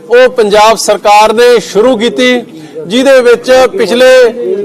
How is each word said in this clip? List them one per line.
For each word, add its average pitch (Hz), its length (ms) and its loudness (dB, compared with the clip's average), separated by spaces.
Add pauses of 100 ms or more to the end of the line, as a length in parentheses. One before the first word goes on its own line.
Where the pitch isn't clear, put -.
ਉਹ 247 200 2
ਪੰਜਾਬ 214 480 0
ਸਰਕਾਰ 208 560 0
ਨੇ 240 280 2
ਸ਼ੁਰੂ 233 360 -2
ਕੀਤੀ, 247 440 -2 (460)
ਜਿਹਦੇ 262 340 0
ਵਿੱਚ 240 480 0 (100)
ਪਿਛਲੇ 247 540 2 (320)